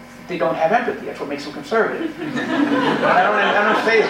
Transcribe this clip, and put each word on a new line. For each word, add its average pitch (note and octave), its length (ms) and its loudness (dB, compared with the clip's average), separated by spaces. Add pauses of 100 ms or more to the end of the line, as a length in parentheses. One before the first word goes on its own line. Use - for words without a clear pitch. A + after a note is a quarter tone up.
(280)
they F3+ 100 -6
don't C3 160 0
have D#3+ 160 2
empathy. - 360 0
That's - 120 -10
what - 100 -8
makes - 160 -6
them - 80 -10
conservative. A3 640 -2
<laughs> - 40 -12
I - 1040 2
don't, G#3 120 2
I G#3 380 2
don't - 120 0
say A3 260 4